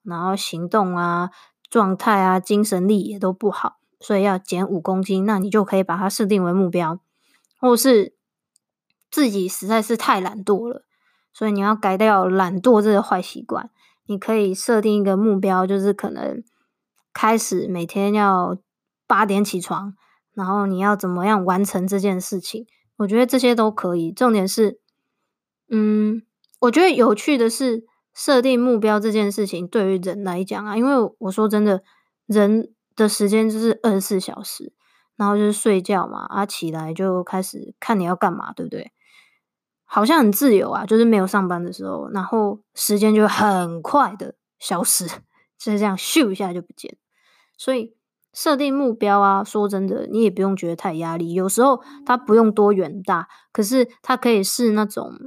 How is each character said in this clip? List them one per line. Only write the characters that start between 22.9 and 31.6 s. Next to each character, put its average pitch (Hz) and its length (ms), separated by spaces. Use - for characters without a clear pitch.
我 208 100
觉 214 100
得 254 80
这 247 140
些 240 160
都 220 160
可 180 240
以。 165 160
重 233 220
点 190 120
是， 202 360
嗯， 214 520
我 240 120
觉 294 100
得 370 80
有 233 260
趣 285 220
的 226 120
是， 226 360
设 262 280
定 254 180
目 240 180
标 208 220
这 214 140
件 208 180
事 202 160
情 175 180
对 190 280
于 185 60
人 185 260
来 180 180
讲 202 220
啊， 208 100
因 233 100
为 262 340
我 190 120
说 220 160
真 208 160